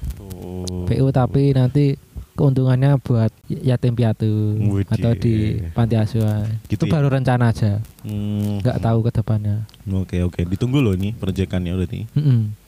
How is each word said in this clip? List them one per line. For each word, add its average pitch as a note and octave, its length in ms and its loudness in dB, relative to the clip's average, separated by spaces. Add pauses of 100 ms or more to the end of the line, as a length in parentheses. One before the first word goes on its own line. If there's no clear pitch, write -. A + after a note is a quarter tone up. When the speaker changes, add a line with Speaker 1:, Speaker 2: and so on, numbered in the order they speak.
(200)
Speaker 1:
Oh. F#2 640 -8
Speaker 2:
P B2 160 0
U C3+ 80 4
tapi C#3 440 2
nanti C3 440 2 (380)
keuntungannya C3 640 2
buat A2+ 320 0 (160)
yatim B2 480 0
piatu G#2+ 640 0
Speaker 1:
Widih. G2+ 320 0
Speaker 2:
atau A#2 240 2
di A2 560 0
panti A2+ 240 0
asuhan. G#2+ 560 0 (160)
Speaker 1:
Gitu - 160 -4
Speaker 2:
Itu - 80 2
Speaker 1:
ya? E3 80 2
Speaker 2:
baru C#3+ 80 2
rencana B2 480 2
aja. G2+ 240 0 (240)
Speaker 1:
Hmm. G#2 560 -4
Speaker 2:
Nggak G2 240 -2
tahu A2+ 240 2
ke A#2+ 80 0
depannya. G#2+ 480 -2 (240)
Speaker 1:
Oke, F#2+ 320 -2
oke. F2 240 -2
Ditunggu A#2+ 400 0
loh G2 160 2
ini G2+ 160 -4
proyekannya F#2 560 -4
berarti. F#2 400 -4
Speaker 2:
Mm-mm. A#2+ 400 2 (180)